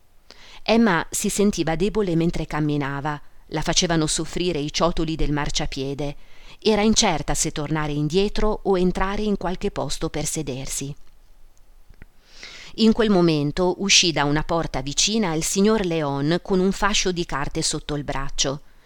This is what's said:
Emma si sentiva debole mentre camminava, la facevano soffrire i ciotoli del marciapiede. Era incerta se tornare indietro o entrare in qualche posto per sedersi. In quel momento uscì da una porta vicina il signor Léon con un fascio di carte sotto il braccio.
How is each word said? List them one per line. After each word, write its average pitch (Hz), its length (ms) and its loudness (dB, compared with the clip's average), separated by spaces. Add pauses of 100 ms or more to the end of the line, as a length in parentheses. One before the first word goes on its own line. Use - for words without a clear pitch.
(640)
Emma 208 460 4
si - 220 -2
sentiva 175 440 2
debole 180 420 0
mentre 165 280 2
camminava, 147 760 -2 (280)
la 156 160 -4
facevano 165 440 2
soffrire 165 520 -2
i 147 120 -4
ciotoli 165 460 0
del 143 160 2
marciapiede. 143 840 -4 (420)
Era 214 240 4
incerta 185 520 2
se - 160 -2
tornare 151 420 -2
indietro 190 720 2
o 190 140 2
entrare 190 440 0
in 208 140 0
qualche 190 340 -4
posto 143 380 -4
per 151 180 -4
sedersi. 139 680 -6 (1800)
In 220 140 8
quel 220 180 4
momento 170 680 4
uscì 196 320 4
da 147 140 2
una 147 180 0
porta 160 400 -2
vicina 185 520 0
il 160 100 -2
signor 208 400 2
Léon 156 580 0
con 190 160 0
un 185 140 2
fascio 196 400 0
di 170 120 -2
carte 151 380 -4
sotto 151 320 -4
il 147 80 -4
braccio. 139 600 -2 (240)